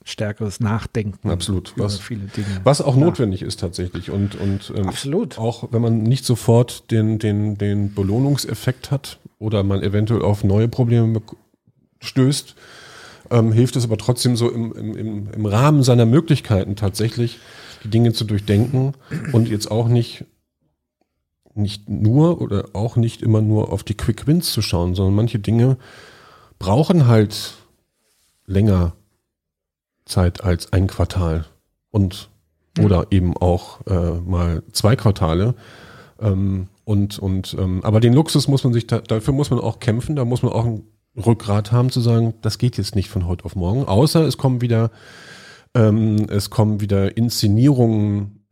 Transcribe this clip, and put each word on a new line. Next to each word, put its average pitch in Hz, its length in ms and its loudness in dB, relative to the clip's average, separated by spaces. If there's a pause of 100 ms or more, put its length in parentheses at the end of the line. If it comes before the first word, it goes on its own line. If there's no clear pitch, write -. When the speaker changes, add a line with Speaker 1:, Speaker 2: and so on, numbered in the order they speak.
Speaker 1:
stärkeres 104 560 -6
Nachdenken 107 680 -4
Speaker 2:
Absolut. 92 440 -4
Speaker 1:
über 104 120 -4
Speaker 2:
Was, 101 120 -4
Speaker 1:
viele 101 280 -10
Dinge. 98 380 -8
Speaker 2:
was 139 180 4
auch 139 140 2
Speaker 1:
Ja. 139 100 4
Speaker 2:
notwendig 113 360 0
ist - 180 -8
tatsächlich. 90 500 -8
Und, 101 260 -2
und, 98 400 -4
ähm, 98 120 -2
Speaker 1:
Absolut. 139 500 -6
Speaker 2:
auch 113 340 -6
wenn 117 100 0
man 113 200 0
nicht 120 220 0
sofort 120 680 0
den, 110 280 0
den, 104 380 -2
den 101 380 -2
Belohnungseffekt 120 1000 -2
hat - 260 -8 (220)
oder 107 240 -2
man 98 180 0
eventuell 107 400 0
auf 104 220 0
neue 104 240 2
Probleme 117 400 2 (100)
bek-, - 180 -12 (640)
stößt, 131 520 0 (760)
ähm, 113 220 4
hilft 120 240 2
es 135 80 0
aber 110 140 -2
trotzdem 123 380 -2
so 117 120 0
im, 117 240 -6
im, 107 240 -10
im, 104 360 -8
im 107 140 -4
Rahmen 135 360 4
seiner 120 240 4
Möglichkeiten 113 720 2
tatsächlich, 110 640 -4 (420)
die 110 60 -12
Dinge 113 240 4
zu 113 120 -2
durchdenken 107 680 0 (400)
und 113 160 4
jetzt 104 220 -4
auch 117 180 0
nicht, 117 360 0 (1300)
nicht 104 360 -6
nur 131 500 2
oder 101 340 -4
auch 113 220 -2
nicht 117 260 0
immer 110 200 2
nur 107 300 0
auf 101 100 -4
die - 140 -8
Quick - 300 -4
Wins 165 260 0
zu 110 100 -2
schauen, 90 320 -2
sondern 98 200 2
manche 110 240 0
Dinge 117 380 2 (840)
brauchen 143 480 2
halt 110 480 2 (920)
länger 95 480 2 (1120)
Zeit - 400 0
als 92 280 0
ein 92 140 4
Quartal 82 600 -2 (440)
und, 98 400 -2 (480)
Speaker 1:
Mhm. 107 60 4
Speaker 2:
oder 95 260 4
eben 87 260 2
auch, - 500 -2
äh, 85 340 -2
mal 87 420 -2 (100)
zwei - 240 2
Quartale. 101 580 0 (640)
Ähm, 95 480 -2 (160)
und, 101 340 0
und, 95 400 -4
ähm, 92 260 0
aber 110 160 4
den 117 140 6
Luxus 151 340 2
muss 135 160 0
man 123 80 2
sich, 117 140 0
da, - 140 -2
dafür 113 340 -2
muss 143 160 -2
man 120 100 0
auch - 200 -6
kämpfen, 120 360 -2
da 139 80 -2
muss 120 180 -2
man 120 100 0
auch 113 120 0
ein 110 180 -4 (340)
Rückgrat 104 560 0
haben 123 180 2
zu 127 100 -2
sagen, 117 420 2
das 107 160 -4
geht 120 200 0
jetzt 95 160 -6
nicht 95 160 -2
von 90 160 -2
heute 87 180 -6
auf - 120 -8
morgen, 98 280 0
außer 156 380 2
es 139 160 -2
kommen 127 220 0
wieder, 113 300 0 (840)
ähm, 110 540 4
es - 220 -2
kommen 107 300 2
wieder 98 360 0
Inszenierungen, 110 1400 2